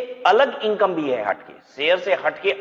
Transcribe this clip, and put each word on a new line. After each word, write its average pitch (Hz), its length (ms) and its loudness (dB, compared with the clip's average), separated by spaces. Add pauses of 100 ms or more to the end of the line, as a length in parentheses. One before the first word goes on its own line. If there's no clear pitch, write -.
(260)
अलग 240 380 4
income 202 300 0
भी 151 160 -4
है 113 140 -2
हटके, - 280 -6 (220)
share 160 240 2
से 185 180 -2
हटके 165 440 -2